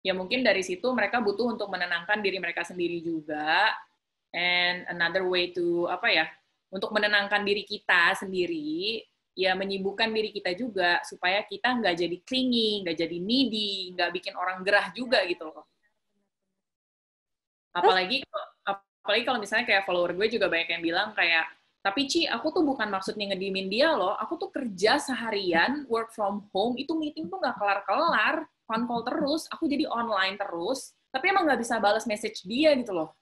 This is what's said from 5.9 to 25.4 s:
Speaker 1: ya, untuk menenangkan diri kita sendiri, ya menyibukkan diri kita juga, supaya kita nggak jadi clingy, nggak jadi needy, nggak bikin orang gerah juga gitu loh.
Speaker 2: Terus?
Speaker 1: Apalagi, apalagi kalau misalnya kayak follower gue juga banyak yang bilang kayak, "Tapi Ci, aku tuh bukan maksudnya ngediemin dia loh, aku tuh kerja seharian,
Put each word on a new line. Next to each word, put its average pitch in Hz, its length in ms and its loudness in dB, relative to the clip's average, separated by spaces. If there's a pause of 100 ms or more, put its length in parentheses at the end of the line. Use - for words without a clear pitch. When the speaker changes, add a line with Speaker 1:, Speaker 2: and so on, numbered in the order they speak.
Speaker 1:
ya, 160 160 6 (480)
untuk 196 160 -4
menenangkan 208 560 2
diri 202 240 2
kita 190 480 4
sendiri, 175 880 -4 (320)
ya 185 180 2
menyibukkan 196 560 -2
diri 214 240 -2
kita 185 220 -4
juga, 190 480 0
supaya 190 400 -2
kita 240 340 -2
nggak 180 160 2
jadi 170 220 -2 (100)
clingy, 233 560 2
nggak 165 140 -4
jadi 165 240 -4
needy, 208 760 0
nggak 175 160 0
bikin 185 240 -8
orang 185 300 -4
gerah 196 260 4
juga 233 380 0
gitu 165 180 -6
loh. 151 160 -16 (2000)
Speaker 2:
Terus? 180 140 0
Speaker 1:
Apalagi, 185 320 4 (480)
apalagi 208 580 -2
kalau 247 160 0
misalnya 214 300 -2
kayak 196 180 4
follower 175 240 2
gue 190 160 0
juga 196 240 2
banyak 165 240 0
yang 170 80 -6
bilang 180 320 0
kayak, 165 320 2 (320)
"Tapi 269 320 0
Ci, 330 160 2
aku 262 240 -2
tuh 320 160 2
bukan 220 240 -2
maksudnya 196 400 -4
ngediemin 190 400 -4
dia 294 240 4
loh, 190 240 0
aku - 160 -4
tuh 381 160 -8
kerja 220 480 0
seharian, 226 880 0